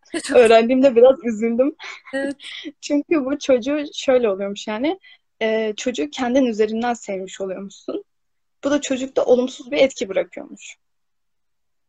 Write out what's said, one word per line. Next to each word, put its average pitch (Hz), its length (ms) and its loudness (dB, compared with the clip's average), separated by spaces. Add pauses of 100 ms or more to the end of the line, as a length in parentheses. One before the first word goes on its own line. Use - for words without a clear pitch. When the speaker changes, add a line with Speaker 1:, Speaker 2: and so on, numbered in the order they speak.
(120)
Speaker 1:
<laughs> 330 120 -8
Çok 262 120 0
Speaker 2:
Öğrendiğimde 233 600 6
biraz 254 280 6
üzüldüm. 233 500 -2 (400)
Speaker 1:
Evet. 277 220 -4 (220)
Speaker 2:
<laughs> - 220 -16
Çünkü 294 440 -2
bu 277 140 -4
çocuğu 277 460 0 (100)
şöyle 247 360 2
oluyormuş 202 380 -6
yani. 277 320 -4 (420)
E, 220 340 0
çocuğu 277 340 -6
kendin 262 340 0
üzerinden 226 500 0
sevmiş 190 460 -10
oluyormuşsun. 196 640 -10 (600)
Bu 277 60 -2
da 294 100 0
çocukta 262 440 -4
olumsuz 247 460 0
bir 285 60 -4
etki 269 320 0
bırakıyormuş. - 680 -10 (1120)